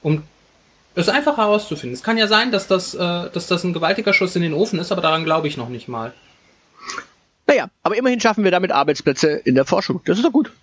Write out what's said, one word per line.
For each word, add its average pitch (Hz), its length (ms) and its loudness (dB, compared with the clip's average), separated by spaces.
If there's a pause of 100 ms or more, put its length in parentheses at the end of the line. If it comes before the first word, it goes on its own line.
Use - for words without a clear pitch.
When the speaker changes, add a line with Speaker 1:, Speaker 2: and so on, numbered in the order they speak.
Speaker 1:
Um 151 180 0 (720)
es 175 160 0
einfach 285 280 2
herauszufinden. 208 580 0
Es - 80 -14
kann 226 140 0
ja 220 100 2
sein, 220 240 2
dass 190 160 -2
das, 185 260 0
äh, 175 380 -4
dass 175 160 -6
das 175 160 0
ein 180 100 -2
gewaltiger 185 400 0
Schuss 185 220 0
in 175 80 2
den 160 100 0
Ofen 190 260 0
ist, 175 120 -6
aber 180 100 -2
daran 160 220 0
glaube 160 240 0
ich 139 100 -4
noch 120 120 -8
nicht 120 180 -12
mal. 120 260 -8 (1300)
Speaker 2:
Naja, 247 220 2 (120)
aber 185 160 -2
immerhin 247 220 0
schaffen 220 240 2
wir 190 80 4
damit 180 200 0
Arbeitsplätze 151 580 2
in 147 260 0
der 135 100 4
Forschung. 190 400 -2
Das - 120 2
ist 233 60 0
doch 320 80 4
gut. 254 200 0 (120)